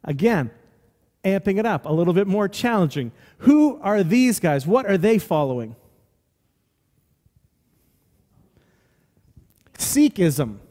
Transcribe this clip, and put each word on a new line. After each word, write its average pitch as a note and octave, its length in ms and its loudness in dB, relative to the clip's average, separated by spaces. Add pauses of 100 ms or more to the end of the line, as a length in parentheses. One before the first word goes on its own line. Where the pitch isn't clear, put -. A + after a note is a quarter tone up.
Again, D3+ 480 -2 (720)
amping G3 360 -2
it A3 60 -2
up, F3+ 200 -4
a D3+ 60 -4
little E3+ 220 0
bit G3+ 140 2
more G3+ 200 -2
challenging. F3+ 640 -2 (280)
Who D4 420 4
are G3+ 220 0
these A#3 360 2
guys? C#3+ 260 0
What A3+ 200 0
are G3 120 0
they G#3+ 200 2
following? B2+ 580 -4 (4000)
Sikhism. D3+ 800 0 (140)